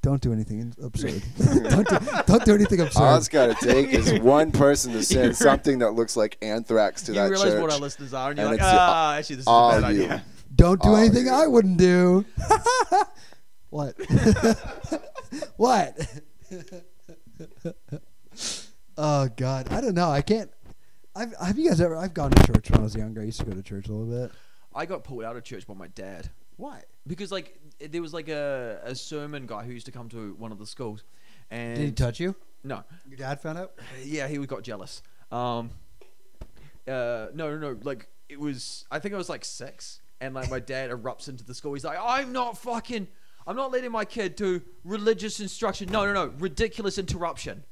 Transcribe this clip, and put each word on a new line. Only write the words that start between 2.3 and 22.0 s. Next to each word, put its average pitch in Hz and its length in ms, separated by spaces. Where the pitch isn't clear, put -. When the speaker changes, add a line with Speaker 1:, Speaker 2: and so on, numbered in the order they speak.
Speaker 1:
do 208 100
anything 208 260
absurd. 139 220
Speaker 2:
All 135 140
it's 165 120
gotta 123 260
take 131 400
is - 180
Speaker 3:
<laughs> 104 80
Speaker 2:
one 147 320
person 139 400
to 110 100
send 127 200
Speaker 3:
You 120 60
re- 120 60
Speaker 2:
something 135 440
that 113 140
looks 113 240
like 107 260
anthrax 110 640
to 113 80
Speaker 3:
You 101 80
Speaker 2:
that 98 100
Speaker 3:
realize 95 220
Speaker 2:
church. - 100
Speaker 3:
what 156 100
our 147 60
listeners 139 340
are, 135 180
and 147 80
you're - 100
Speaker 2:
And 113 100
Speaker 3:
like, - 20
Speaker 2:
it's 190 100
the 185 80
Speaker 3:
"Ah, 165 360
actually, 151 220
this 127 80
is - 20
a 117 40
Speaker 2:
all 117 200
Speaker 3:
bad 104 140
Speaker 2:
you. 98 100
Speaker 3:
idea." 87 200
Speaker 1:
Don't 175 280
do 202 80
Speaker 2:
All 214 60
Speaker 1:
anything 226 300
Speaker 2:
you. 254 60
Speaker 1:
I 302 140
wouldn't 214 320
do. 180 520
<laughs> - 1400
What? 147 260
<laughs> - 1600
What? 208 420
<laughs> 170 1200
Oh, 143 380
God. 131 360
I 214 80
don't 240 140
know. 175 160
I 143 120
can't. 214 280
I've, 226 260
have 202 160
you 330 120
guys 165 100
ever, 165 160
I've 175 180